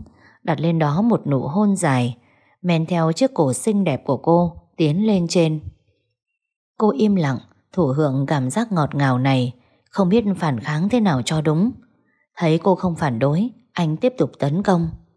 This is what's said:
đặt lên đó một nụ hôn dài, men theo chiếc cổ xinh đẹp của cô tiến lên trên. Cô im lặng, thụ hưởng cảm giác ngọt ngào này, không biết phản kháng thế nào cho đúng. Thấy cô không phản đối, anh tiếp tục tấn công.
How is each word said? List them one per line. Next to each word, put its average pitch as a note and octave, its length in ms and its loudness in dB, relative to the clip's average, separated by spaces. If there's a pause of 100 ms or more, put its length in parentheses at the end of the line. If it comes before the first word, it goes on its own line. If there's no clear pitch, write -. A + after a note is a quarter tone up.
(440)
đặt D3 160 -2
lên E3 200 0
đó D3+ 220 0
một A3 260 0
nụ C3+ 140 0
hôn G3 340 0
dài, B2+ 420 0 (440)
men E3 240 0
theo E3 260 0
chiếc C4 220 0
cổ C3+ 200 2
xinh G3+ 300 -2
đẹp C#3 220 -2
của C3 120 -2
cô E3+ 360 2 (240)
tiến E3+ 300 0
lên F3+ 200 2
trên. D#3+ 320 0 (1160)
Cô G#3+ 140 2
im G#3+ 240 2
lặng, C#3 220 0 (360)
thụ E3 140 2
hưởng C#3 380 0
cảm C3+ 240 0
giác A3+ 220 -2
ngọt D3 240 -2
ngào C3 240 2
này, B2+ 340 0 (360)
không F#3 200 0
biết A3+ 140 2 (140)
phản C#3 220 -2
kháng D3+ 300 -2
thế B3 100 0
nào F#3 220 2
cho D#3 200 -2
đúng. D#3+ 300 0 (680)
Thấy E3 260 2
cô F#3 120 4
không F3+ 200 -2
phản C3 240 -2
đối, D#3 300 0 (240)
anh D#3 240 -2
tiếp B3 200 -2
tục C#3+ 220 0
tấn D3+ 240 -2
công. E3+ 260 0 (280)